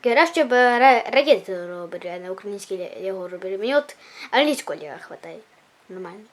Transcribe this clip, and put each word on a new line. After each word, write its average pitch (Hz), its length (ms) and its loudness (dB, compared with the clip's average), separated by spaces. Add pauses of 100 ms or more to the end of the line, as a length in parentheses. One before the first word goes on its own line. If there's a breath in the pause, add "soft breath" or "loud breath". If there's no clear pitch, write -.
Краще 311 420 4
б 247 80 -2
ра-, 247 580 6
ракети 196 560 2
робили, 175 500 -12
а - 20 -12
не 180 120 -12
українське 196 460 -8
Ле-, - 260 -10
Лего 185 260 -6
робили. 185 300 -8
Мені 247 180 0
от 285 200 -2 (340 loud breath)
англійського 262 500 0
Лего 139 200 -12
хватає. - 380 -18 (500)
Нормально. 185 440 -16